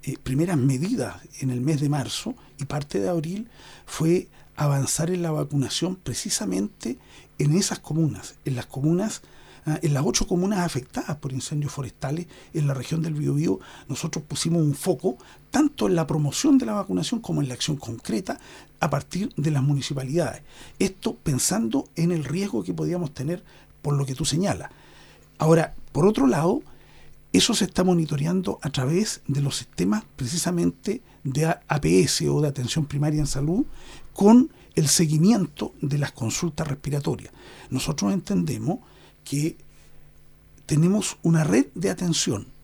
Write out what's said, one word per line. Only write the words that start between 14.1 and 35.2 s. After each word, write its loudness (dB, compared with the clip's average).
pusimos 0
un 4
foco -2
tanto 2
en 4
la 2
promoción 2
de 4
la -2
vacunación -2
como -2
en -2
la -6
acción -4
concreta -6
a 0
partir -4
de 0
las 2
municipalidades. -2
Esto -2
pensando 0
en 2
el -2
riesgo -4
que -6
podíamos -4
tener -4
por -2
lo 0
que -6
tú -4
señalas. -2
Ahora, 4
por 2
otro 4
lado, 2
eso 4
se 2
está -2
monitoreando 0
a -4
través 0
de 0
los -2
sistemas -2
precisamente -2
de 0
A-, 0
A 0
P 6
S 2
o 2
de 2
atención -2
primaria 0
en 2
salud 0
con 8
el 4
seguimiento 2